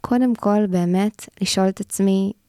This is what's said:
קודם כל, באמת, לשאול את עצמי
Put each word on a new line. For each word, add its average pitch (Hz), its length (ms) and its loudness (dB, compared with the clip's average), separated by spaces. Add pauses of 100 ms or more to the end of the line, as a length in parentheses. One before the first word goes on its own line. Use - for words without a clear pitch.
קודם 247 340 0
כל, 208 340 0
באמת, 180 600 -2 (120)
לשאול 190 280 0
את 190 100 -8
עצמי 196 520 0 (180)